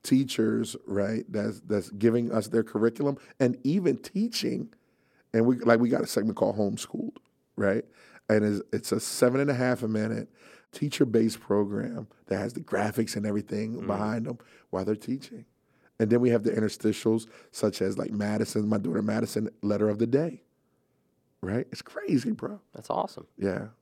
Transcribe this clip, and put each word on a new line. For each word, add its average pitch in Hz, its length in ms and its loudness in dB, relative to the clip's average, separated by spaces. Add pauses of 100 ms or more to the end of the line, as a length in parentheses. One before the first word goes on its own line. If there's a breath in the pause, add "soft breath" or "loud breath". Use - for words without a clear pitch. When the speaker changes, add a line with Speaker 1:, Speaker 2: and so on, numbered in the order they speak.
Speaker 1:
teachers, 113 720 0 (100)
right, 101 420 -2
that's, 104 320 -4
that's 104 300 -2
giving 117 420 2
us 107 160 -2
their 113 140 2
curriculum 117 560 0 (200 loud breath)
and 123 260 2
even 160 340 2
teaching. - 720 -4 (640 soft breath)
And 113 120 6
we, 127 120 4
like, 117 220 6
we 120 80 4
got - 140 2
a - 40 -2
segment 107 300 0
called 101 200 0
Homeschooled, 107 600 -4 (400)
right? 101 280 0 (440 loud breath)
And 107 160 6
it's, 104 180 0 (100)
it's - 200 -2
a - 80 2
seven 127 400 2
and 143 100 2
a 135 40 2
half 123 280 0
a 113 60 -2
minute 110 400 -2 (440 loud breath)
teacher-based 113 680 0
program 104 680 -2 (220 soft breath)
that 95 100 0
has 123 160 -4
the - 60 -6
graphics 107 560 -2
and 104 100 -4
everything 107 560 -4
Speaker 2:
Mm. 95 60 -8
Speaker 1:
behind 107 380 -2
them 120 120 -8 (320 soft breath)
while 95 140 -2
they're 107 120 0
teaching. 135 480 -10 (540 soft breath)
And 110 100 2
then 117 120 6
we 123 100 4
have 110 140 4
the 113 80 2
interstitials, 110 760 0 (240 loud breath)
such - 320 -2
as, 98 160 -2
like, - 140 -6
Madison, 104 560 -2
my 107 100 2
daughter 104 240 -2
Madison, 107 480 -2 (100)
letter 104 300 4
of 104 80 -2
the 117 80 4
day, 143 380 0 (1000)
right? 101 280 -2
It's - 120 -14
crazy, 226 500 -2
bro. 208 260 -8 (160)
Speaker 2:
That's - 140 -18
awesome. - 380 -4 (100)
Speaker 1:
Yeah. 98 300 -2 (160)